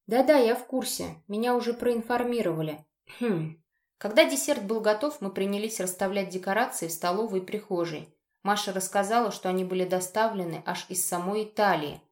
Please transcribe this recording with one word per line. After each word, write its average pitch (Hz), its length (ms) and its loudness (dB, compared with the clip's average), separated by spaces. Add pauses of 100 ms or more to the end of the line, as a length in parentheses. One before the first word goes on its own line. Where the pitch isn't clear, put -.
«Да-да, 262 320 6
я 233 160 6
в 240 120 -4
курсе. 196 500 -4 (100)
Меня 226 280 0
уже 233 200 0
проинформировали. 233 1080 0 (340)
Хм». 165 440 -2 (360)
Когда 226 260 6
десерт 269 400 0
был 220 160 -2
готов, 220 400 0
мы 196 100 -6
принялись 202 500 -4
расставлять 190 480 -2
декорации 190 580 -2
в 160 60 -6
столовой 190 480 -2
и 185 40 -12
прихожей. 170 640 -4 (360)
Маша 202 280 0
рассказала, 202 600 2
что - 160 -4
они 185 160 0
были 185 200 0
доставлены 185 800 0
аж 180 240 -6
из 185 160 -2
самой 190 400 -2
Италии. 175 560 0 (120)